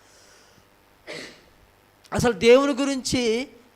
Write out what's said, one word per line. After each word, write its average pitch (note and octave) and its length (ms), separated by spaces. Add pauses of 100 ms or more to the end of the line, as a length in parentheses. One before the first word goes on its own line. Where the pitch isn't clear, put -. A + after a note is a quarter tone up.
(2000)
అసలు A#3 200
దేవుని B3 400
గురించి, B3 760 (280)